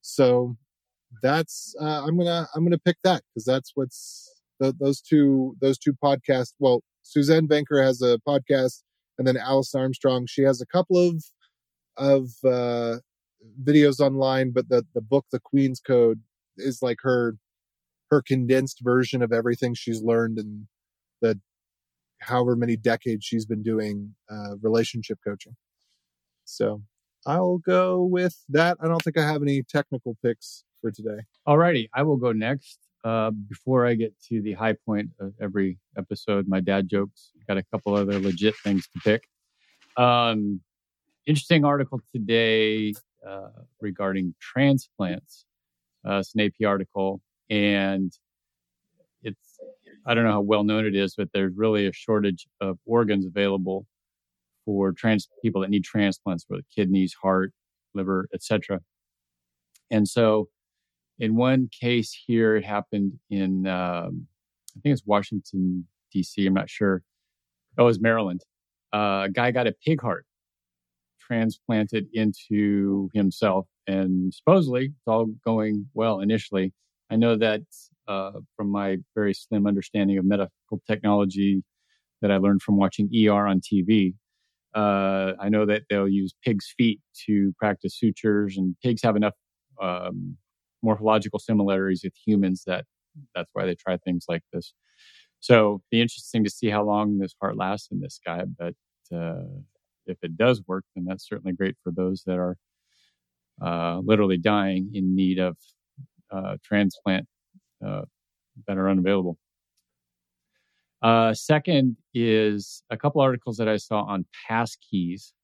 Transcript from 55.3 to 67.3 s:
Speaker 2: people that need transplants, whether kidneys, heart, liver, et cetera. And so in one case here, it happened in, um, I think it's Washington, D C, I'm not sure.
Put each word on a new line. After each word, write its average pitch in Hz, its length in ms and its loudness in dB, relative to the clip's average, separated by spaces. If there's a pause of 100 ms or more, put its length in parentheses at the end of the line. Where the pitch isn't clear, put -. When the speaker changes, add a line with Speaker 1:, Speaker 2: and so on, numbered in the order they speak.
Speaker 2:
people 95 200 -2
that 95 80 -4
need 101 140 2
transplants, 98 640 -2
whether 95 160 -8 (100)
kidneys, 95 480 0
heart, 95 320 0 (400)
liver, 95 400 -4
et 95 100 -12
cetera. 98 360 -4 (1120)
And 107 180 2
so 110 420 2 (680)
in 110 180 0
one 127 320 2 (140)
case 120 360 -2 (100)
here, 113 280 4
it 101 80 0
happened 104 560 -4 (100)
in, 95 380 -2
um, 87 600 -4 (500)
I - 20 -20
think 147 140 0
it's 120 120 -4
Washington, 95 840 -2 (260)
D 95 100 -2
C, 98 220 -2
I'm 95 80 2
not 95 160 -2
sure. 95 340 -2 (720)